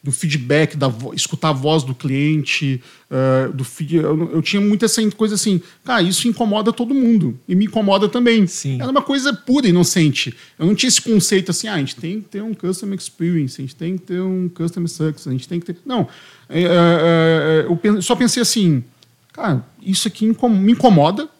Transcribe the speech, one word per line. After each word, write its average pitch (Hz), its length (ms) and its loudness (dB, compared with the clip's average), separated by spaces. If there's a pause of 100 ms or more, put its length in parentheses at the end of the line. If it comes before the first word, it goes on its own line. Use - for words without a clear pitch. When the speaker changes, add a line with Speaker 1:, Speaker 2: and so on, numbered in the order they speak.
Speaker 1:
do 139 80 -4
feedback, 147 640 0
da 135 100 0
vo-, 120 280 -6
escutar - 340 -4
a 151 40 0
voz 147 300 0
do 127 120 -6
cliente, 143 840 -2 (280)
eh, 131 440 0
do 131 100 -6
feed-, 147 320 -6
eu, 156 380 0
eu 160 80 0
tinha 202 200 -2
muito 208 240 2
essa 220 160 0 (100)
coisa 214 240 -2
assim, 190 240 0 (240)
"Cara, 240 200 0
isso 185 240 -2
incomoda 214 440 0
todo 240 220 -4
mundo, 220 440 2 (100)
e 180 80 -2
me 202 100 2
incomoda 202 420 2
também." 226 380 2
Speaker 2:
Sim. 135 340 -6
Speaker 1:
Era 254 120 -4
uma 277 100 2
coisa 277 320 -2
pura, 254 340 0
inocente. 165 680 2 (240)
Eu 160 80 0
não 208 80 2
tinha 254 140 0
esse - 120 0
conceito 202 480 0
assim, 185 180 -4
"Ah, 214 80 -6
a 165 40 -2
gente 135 160 -6
tem 190 260 -8
que - 80 -18
ter 202 140 -10
um 226 100 -8
customer 190 440 -6
experience, 165 640 -4
a 135 40 -8
gente 131 120 -12
tem 180 220 -6
que 175 60 -10
ter 180 180 -6
um 185 320 -2
customer 170 360 -4
success, 156 380 -4
a 135 40 -6
gente 131 160 -6
tem 170 120 -6
que 170 60 -12
ter." 175 200 -10
Não. 247 220 -2 (420)
É, 156 120 -2
é, 180 40 2
é, 165 1040 4
eu 175 60 2
pen-, 208 260 0
só 240 140 0
pensei 247 260 0
assim, 175 400 2 (520)
"Cara, - 280 -2 (220)
isso 190 240 -2
aqui - 180 -4
incom-, 226 220 0
me 202 240 4
incomoda 214 560 4 (120)